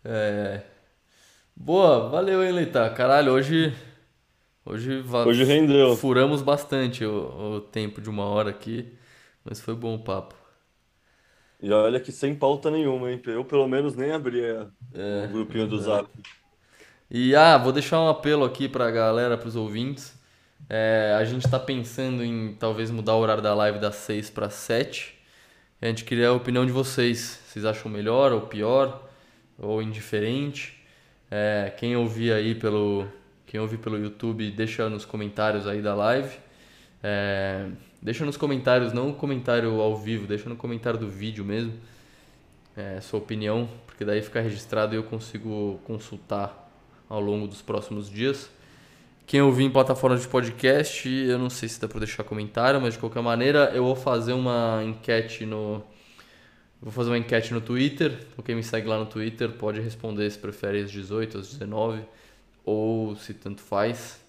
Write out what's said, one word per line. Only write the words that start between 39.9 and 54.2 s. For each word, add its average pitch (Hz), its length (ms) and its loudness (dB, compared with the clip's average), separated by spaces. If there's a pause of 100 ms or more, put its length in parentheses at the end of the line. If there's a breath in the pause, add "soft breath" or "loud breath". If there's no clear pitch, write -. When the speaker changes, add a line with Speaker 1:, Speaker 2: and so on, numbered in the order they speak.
Speaker 1:
vivo, 104 300 -6
deixa 104 220 -6
no 117 80 -10
comentário 117 420 -4
do 110 100 -6
vídeo 101 360 -8
mesmo, 113 300 -4 (1000 soft breath)
é, 98 240 -10
sua - 180 -6
opinião, 107 500 -2 (180)
porque - 180 -10
daí 104 180 0
fica - 180 -4
registrado 110 540 -2
e - 20 -2
eu 110 80 -4
consigo 107 800 -6
consultar 104 760 -8 (460 soft breath)
ao 107 120 -4
longo 104 260 -2
dos 98 140 -14
próximos 104 480 -6
dias. 117 420 -4 (760 soft breath)
Quem 139 160 6
ouvir 135 220 6
em 135 60 4
plataformas 131 520 4
de - 60 -10
podcast, 131 800 2
eu 127 300 0
não 123 120 -2
sei 123 180 -8
se - 120 -12
dá 117 80 -4
pra - 100 -8
deixar 107 260 -6
comentário, 113 560 0
mas 120 140 0
de 110 60 -14
qualquer 113 220 -4
maneira 123 520 4
eu 127 100 2
vou 127 120 2
fazer 123 360 0